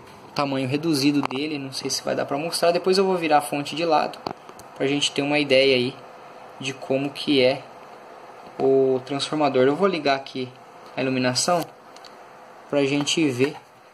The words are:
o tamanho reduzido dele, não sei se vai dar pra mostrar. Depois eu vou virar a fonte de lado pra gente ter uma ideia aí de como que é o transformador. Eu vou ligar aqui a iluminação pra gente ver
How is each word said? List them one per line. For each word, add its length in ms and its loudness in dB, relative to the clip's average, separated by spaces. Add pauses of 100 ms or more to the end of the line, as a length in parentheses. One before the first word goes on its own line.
(300)
o 20 -20
tamanho 360 -2
reduzido 540 0
dele, 380 -6
não 120 -10
sei 180 -8
se 140 -6
vai 120 -4
dar 100 -4
pra 120 -4
mostrar. 340 0
Depois 260 0
eu 80 4
vou 100 0
virar 240 2
a 20 2
fonte 340 -6
de 100 -4
lado 320 0 (580)
pra 120 -2
gente 240 0
ter 100 -2
uma 160 0
ideia 380 4
aí 200 0 (640)
de 140 -6
como 380 -2
que 320 2
é 180 2 (1000)
o 460 4
transformador. 600 0
Eu 80 2
vou 120 2
ligar 280 0
aqui 340 -8 (460)
a 60 -4
iluminação 640 0 (1080)
pra 140 2
gente 440 0
ver 260 0 (380)